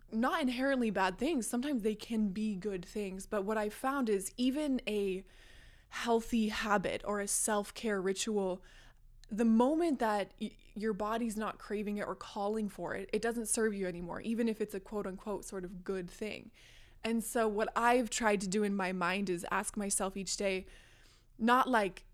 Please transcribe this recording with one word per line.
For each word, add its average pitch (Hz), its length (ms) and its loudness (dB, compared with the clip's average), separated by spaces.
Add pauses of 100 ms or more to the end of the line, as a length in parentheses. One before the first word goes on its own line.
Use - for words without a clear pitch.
(120)
not 277 300 2
inherently 254 480 2
bad 190 280 2
things. 269 280 0
Sometimes 254 360 0
they 214 120 2
can 214 340 -2
be 214 280 -2
good 185 280 -4
things. 190 420 -8
But 202 180 -2
what 220 120 0
I 208 120 0
found 262 400 -2
is 196 280 0
even 262 520 0
a 196 360 -2 (680)
healthy 226 580 2
habit 208 560 0
or 208 160 -2
a 202 80 -4
self-care 208 720 0
ritual, 190 600 0 (680)
the 214 140 2
moment 262 540 6
that 208 420 0
y-, 208 120 -6 (220)
your 214 180 -2
body's 214 440 -2
not 214 220 -4
craving 208 400 -4
it 202 80 -4
or 185 80 -2
calling 208 540 -2
for 175 260 -6
it, 196 180 -8
it 214 80 0
doesn't 233 280 -2
serve 220 260 2
you 196 120 -2
anymore, 175 360 -6
even 226 260 2
if 220 120 0
it's 208 140 -4
a 196 60 -4
quote 208 260 -6
unquote 196 380 -6
sort 190 200 -8
of 180 200 -10
good 185 260 -4
thing. - 400 -8 (540)
And 226 200 0
so 226 240 2
what 214 280 0
I've 240 340 4
tried 208 320 2
to 202 60 -2
do 208 140 2
in 202 120 2
my 190 180 0
mind 185 380 0
is 175 200 -2
ask 196 260 -2
myself 196 400 -2
each 190 200 -4
day, 190 300 0 (720)
not 240 300 6
like 208 460 2